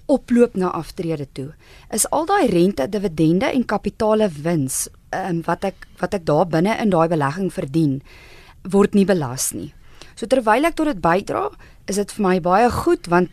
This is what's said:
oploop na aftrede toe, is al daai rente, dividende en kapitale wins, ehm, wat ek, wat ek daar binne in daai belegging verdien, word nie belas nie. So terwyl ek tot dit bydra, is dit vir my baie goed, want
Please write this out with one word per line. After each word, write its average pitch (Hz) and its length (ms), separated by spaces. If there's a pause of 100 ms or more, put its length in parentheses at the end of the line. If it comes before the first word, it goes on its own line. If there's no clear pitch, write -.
oploop 240 480
na 185 160
aftrede 160 640
toe, 139 220 (360)
is - 200
al 320 160
daai 392 200
rente, 180 420
dividende 185 580
en 247 180
kapitale 214 640
wins, 151 600 (220)
ehm, 175 320
wat 170 220
ek, 190 220 (120)
wat - 160
ek 180 100
daar 156 220
binne 170 340
in 214 100
daai 165 180
belegging 165 440
verdien, 143 500 (600)
word 202 320
nie 202 100
belas 147 480
nie. 90 200 (420)
So - 120
terwyl 240 380
ek 330 100
tot 311 120
dit 240 140
bydra, 185 500 (360)
is 196 100
dit 202 160
vir 208 140
my 185 140
baie 190 300
goed, - 360
want 175 260